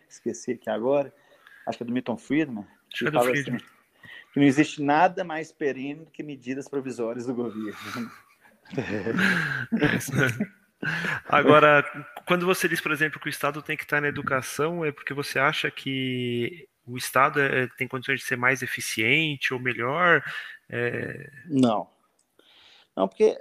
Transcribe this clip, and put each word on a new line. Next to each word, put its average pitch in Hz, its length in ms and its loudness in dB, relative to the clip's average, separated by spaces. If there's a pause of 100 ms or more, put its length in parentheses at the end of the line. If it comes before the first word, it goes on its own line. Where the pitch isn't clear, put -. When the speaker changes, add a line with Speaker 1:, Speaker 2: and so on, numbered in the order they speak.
Speaker 1:
esqueci - 460 -8
aqui - 160 -10
agora, 131 460 0 (520)
acho 117 120 -6
que - 40 -8
é 117 40 -10
do 120 60 -6
Milton 123 260 -4
Friedman, 135 480 -2 (240)
Speaker 2:
Acho - 0 -
Speaker 1:
que - 80 -14
Speaker 2:
que 123 100 0
é - 20 -4
do 147 80 2
Speaker 1:
fala 123 120 4
Speaker 2:
Friedman. 135 260 -2
Speaker 1:
assim, 107 100 -8 (680)
que 139 60 2
não 143 60 8
existe 147 360 4
nada 175 420 4
mais 160 260 -8
perene 143 540 -4
do 156 60 -20
que - 120 -12
medidas 135 460 -10
provisórias 123 580 -4
do 127 80 -2
governo. 107 760 -6 (560)
Speaker 2:
<laughs> - 1120 -2
É 147 160 4
isso - 180 -6
mesmo. 131 320 0 (840)
Agora, 147 540 8 (440)
quando 175 200 2
você 185 220 2
diz, 160 120 -2
por 151 120 -2
exemplo, 151 280 -2
que - 80 -8
o - 20 -6
Estado 143 320 -4
tem 151 140 -6
que - 80 -10
estar 147 160 0
na 147 80 0
educação, 143 760 -2
é 151 80 -2
porque - 220 -8
você 139 240 -4
acha 147 320 2
que 127 960 -4 (180)
o 123 100 -10
Estado 143 440 4
é, 135 260 2 (100)
tem 127 120 -6
condições 131 320 -4
de - 60 -12
ser 131 100 -2
mais 127 260 2
eficiente 131 880 0
ou 127 80 -4
melhor? 135 640 2 (460)
É 120 640 -6 (160)
Speaker 1:
Não. 123 420 2 (1040)
Não, - 120 0
porque, - 340 2